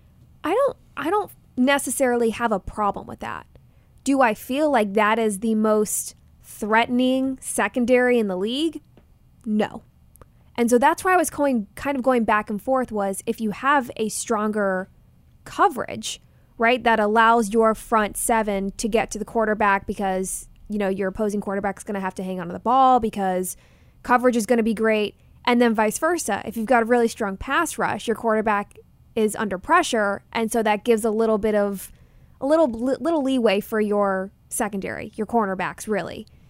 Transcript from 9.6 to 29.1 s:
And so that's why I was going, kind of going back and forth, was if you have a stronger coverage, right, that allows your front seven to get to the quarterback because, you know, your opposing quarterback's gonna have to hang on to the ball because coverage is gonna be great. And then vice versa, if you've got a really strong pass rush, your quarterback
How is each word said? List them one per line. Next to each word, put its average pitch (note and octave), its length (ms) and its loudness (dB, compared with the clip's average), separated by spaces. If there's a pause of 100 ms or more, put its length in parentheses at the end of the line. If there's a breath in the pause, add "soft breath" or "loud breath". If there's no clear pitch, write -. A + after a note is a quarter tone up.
And A#3 120 2
so B3 80 6
that's C#4+ 260 4
why F#4 100 4
I F#4 40 6
was E4 120 2
going, C4 460 0
kind C#4 220 -4
of A#3+ 60 -4
going B3+ 200 4
back G#3+ 260 0
and G#3 120 -6
forth, C4 300 -2
was G3 340 -4
if A3+ 160 -4
you G#3+ 100 -2
have C4 440 0
a A3 140 -2
stronger G#3 800 -2 (560)
coverage, - 760 -2 (360 soft breath)
right, A#3 260 2
that A3+ 160 4
allows A3+ 520 4
your A3 240 4
front G#3+ 420 -2
seven G3+ 600 -2
to A#3 100 -6
get G#3 240 0
to G#3+ 80 -10
the G3+ 60 -6
quarterback G#3+ 600 0
because, F#3+ 640 -6 (200)
you G#3 80 -4
know, G3+ 120 0
your F#3+ 200 -2
opposing G#3 300 -2
quarterback's G3 440 -6
gonna G3+ 160 -6
have F#3+ 160 -6
to G3+ 80 -10
hang F#3 160 -8
on E3+ 80 -8
to F3+ 60 -10
the F3+ 60 -10
ball B3+ 400 4
because F#3+ 560 -4 (480 soft breath)
coverage B3 320 4
is A#3 100 0
gonna A#3 180 2
be A3+ 100 0
great. A3 420 0 (300 soft breath)
And A#3+ 160 4
then A3+ 140 4
vice G#3+ 240 0
versa, D#4+ 460 -2
if G#3 120 -10
you've A3 80 -4
got A#3 160 4
a A3+ 40 0
really A#3 220 2
strong G3 300 -6
pass D#4 400 -2
rush, G3 300 -2
your A3 80 0
quarterback G#3+ 640 -2 (360)